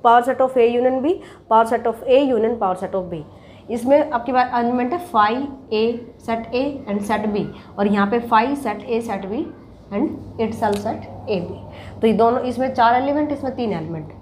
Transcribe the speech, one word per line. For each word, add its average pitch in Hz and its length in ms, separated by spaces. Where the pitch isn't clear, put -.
Power 240 200
set 254 180
of 262 160
A 226 120
union 254 340
B, 330 100
power 226 140
set 226 220
of 226 180
A 254 180
union 233 360
power 185 180
set 196 180
of 180 160
B। 160 100
इसमें 269 380
आपके 240 240
पास 254 220
element 247 380
है 349 80
phi 226 460
A 220 100
set 226 280
A 247 100
and 202 200
set 214 300
B, 185 100
और 202 80
यहाँ 202 200
पे 240 140
phi 233 420
set 208 240
A 226 160
set 196 280
B 302 140
and 262 480
itself 214 380
set - 280
A 190 140
B। 180 140
तो 226 60
ये 220 60
दोनों, 233 280
इसमें 247 320
चार 240 280
element, 294 300
इसमें 269 240
तीन 233 180
element। 160 380